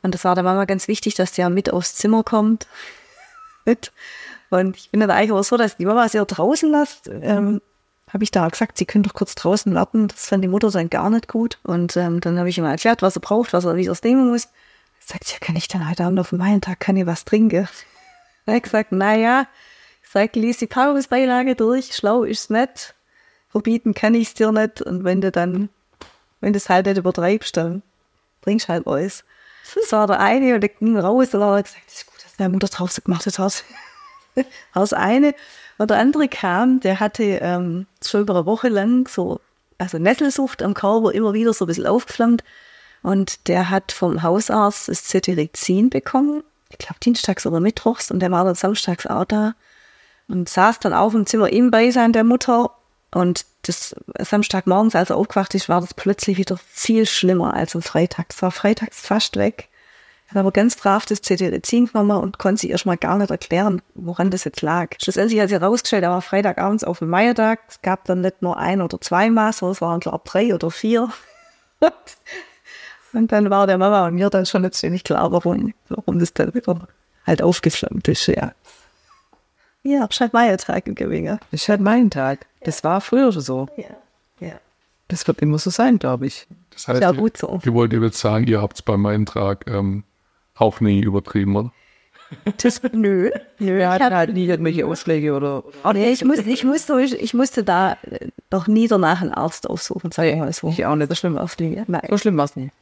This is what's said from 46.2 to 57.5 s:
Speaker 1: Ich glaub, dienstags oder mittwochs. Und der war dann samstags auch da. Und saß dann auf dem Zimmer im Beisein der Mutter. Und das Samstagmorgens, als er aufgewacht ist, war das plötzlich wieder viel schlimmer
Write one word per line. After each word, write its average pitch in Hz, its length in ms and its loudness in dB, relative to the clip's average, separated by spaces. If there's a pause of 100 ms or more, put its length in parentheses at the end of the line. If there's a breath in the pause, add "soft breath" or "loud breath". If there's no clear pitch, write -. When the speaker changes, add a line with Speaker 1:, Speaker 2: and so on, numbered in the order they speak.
Speaker 1:
Ich - 100 -20
glaub, - 200 -14
dienstags - 460 0
oder 165 160 0
mittwochs. - 500 -2
Und 185 80 -2
der 180 100 0
war 180 140 2
dann 180 120 2
samstags 190 520 -2
auch 110 160 -2
da. 214 300 0 (760 soft breath)
Und 180 220 -4
saß 214 300 2
dann 202 140 -2
auf 214 200 2
dem 214 120 2
Zimmer 220 240 2
im 240 220 4
Beisein 233 400 4
der 220 140 4
Mutter. 240 460 2 (420)
Und 180 320 0 (160)
das - 340 -8 (240)
Samstagmorgens, 208 760 0
als 180 160 2
er - 40 0
aufgewacht 196 400 -2
ist, - 140 -2
war 175 100 4
das 175 140 -8
plötzlich 196 440 -2
wieder 190 200 -2
viel - 480 0
schlimmer 185 480 0